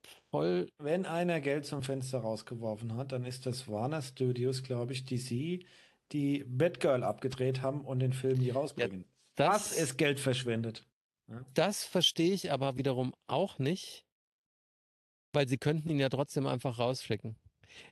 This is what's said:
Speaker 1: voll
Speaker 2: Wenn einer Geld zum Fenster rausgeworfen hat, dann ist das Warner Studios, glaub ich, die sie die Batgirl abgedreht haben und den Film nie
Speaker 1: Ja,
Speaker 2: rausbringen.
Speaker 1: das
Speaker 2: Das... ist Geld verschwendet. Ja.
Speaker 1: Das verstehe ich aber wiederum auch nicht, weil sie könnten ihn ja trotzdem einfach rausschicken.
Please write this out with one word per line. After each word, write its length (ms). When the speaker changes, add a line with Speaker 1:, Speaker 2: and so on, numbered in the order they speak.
Speaker 1:
voll 380
Speaker 2:
Wenn 280
einer 340
Geld 240
zum 180
Fenster 360
rausgeworfen 760
hat, 160
dann 120
ist 220
das 220
Warner 340
Studios, 600
glaub 280
ich, 140
die 140
sie 480
die 320
Batgirl 600
abgedreht 580
haben 200
und 180
den 120
Film 260
nie 120
Speaker 1:
Ja, 140
Speaker 2:
rausbringen. 140
Speaker 1:
das 340
Speaker 2:
Das... 80
ist 180
Geld 240
verschwendet. 640
Ja. 260
Speaker 1:
Das 300
verstehe 500
ich 180
aber 240
wiederum 380
auch 320
nicht, 480
weil 160
sie 100
könnten 320
ihn 100
ja 80
trotzdem 380
einfach 320
rausschicken. 580